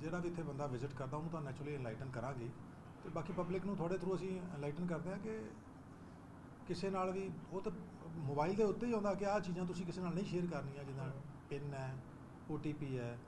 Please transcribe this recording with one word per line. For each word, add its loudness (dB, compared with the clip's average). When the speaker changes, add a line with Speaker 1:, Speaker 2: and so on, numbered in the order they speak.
Speaker 1:
ਜਿਹੜਾ 0
ਵੀ 2
ਇੱਥੇ 0
ਬੰਦਾ 0
ਵਿਜ਼ਿਟ 0
ਕਰਦਾ 0
ਉਹਨੂੰ 0
ਤਾਂ 0
ਨੈਚੁਰਲੀ -2
ਐਨਲਾਈਟਨ -2
ਕਰਾਂਗੇ, 0
ਤੇ -4
ਬਾਕੀ 0
ਪਬਲਿਕ 2
ਨੂੰ 2
ਤੁਹਾਡੇ 4
through 2
ਅਸੀਂ 0
ਐਨਲਾਈਟਨ -2
ਕਰਦੇ 0
ਹਾਂ -2
ਕਿ -4
ਕਿਸੇ 2
ਨਾਲ 4
ਵੀ, 0
ਉਹ 0
ਤਾਂ 0
ਮੋਬਾਈਲ 4
ਦੇ 8
ਉੱਤੇ 4
ਹੀ 4
ਆਉਂਦਾ 4
ਕਿ 2
ਆਹ 6
ਚੀਜ਼ਾਂ 2
ਤੁਸੀਂ 0
ਕਿਸੇ -2
ਨਾਲ 2
ਨਹੀਂ 4
ਸ਼ੇਅਰ 2
ਕਰਨੀਆਂ, -2
ਜਿੱਦਾਂ -2
Speaker 2:
ਹਮ। -2
Speaker 1:
ਪਿੰਨ -2
ਹੈ, -2
ਓ 2
ਟੀ 0
ਪੀ 0
ਹੈ, -2